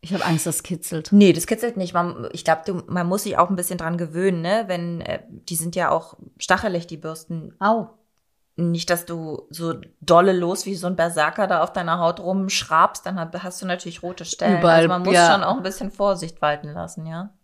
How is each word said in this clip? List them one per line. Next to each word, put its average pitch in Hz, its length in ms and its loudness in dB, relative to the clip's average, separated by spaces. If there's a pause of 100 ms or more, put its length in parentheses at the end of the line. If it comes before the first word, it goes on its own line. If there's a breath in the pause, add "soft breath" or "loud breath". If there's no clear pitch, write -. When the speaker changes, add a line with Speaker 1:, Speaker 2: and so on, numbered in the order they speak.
Speaker 1:
Ich 180 120 -6
hab 180 120 -2
Angst, 160 200 0
das 165 160 -4
kitzelt. 165 500 -8
Speaker 2:
Nee, 202 220 10
das 170 120 -2
kitzelt 233 300 -4
nicht. 180 160 -6
Man, 175 400 -4
ich - 120 -12
glaub, 160 200 2
du, 180 220 -6
man 175 200 -4
muss 196 180 -2
sich 202 120 -4
auch 175 140 4
ein 196 60 0
bisschen 175 200 -6
dran 170 220 -4
gewöhnen, 170 420 0
ne? 202 260 0
Wenn, 170 360 -6
äh, - 260 -6
die - 280 -10
sind 165 200 -6
ja 170 140 0
auch 160 240 -2 (240)
stachelig, 185 480 -2
die 165 100 -14
Bürsten. 160 640 -12
Speaker 1:
Au. 214 300 0 (680)
Speaker 2:
Nicht, 170 340 -2
dass 170 160 0
du 160 440 -10
so 165 240 -6 (260)
dolle 175 320 6
los 180 340 -2
wie 196 80 -6
so 180 120 -8
ein 180 100 -2
Berserker 165 500 0
da 170 160 2
auf 170 100 -2
deiner 170 260 -2
Haut 170 220 0
rumschrabst, 190 880 0
dann 185 140 -6
hab, 170 220 -8
hast 185 200 -12
du 190 40 -8
natürlich 180 360 -6
rote 180 220 -10
Stellen. 175 340 0
Speaker 1:
Überall, 170 180 6
Speaker 2:
Also 165 120 6
man 180 140 0
muss 185 120 4
Speaker 1:
ja. 170 180 8
Speaker 2:
schon 190 120 4
auch 240 120 2
ein 269 60 -6
bisschen 196 280 -6
Vorsicht 190 520 -2
walten 147 300 -2
lassen, 165 340 -10
ja? 170 240 -10 (140)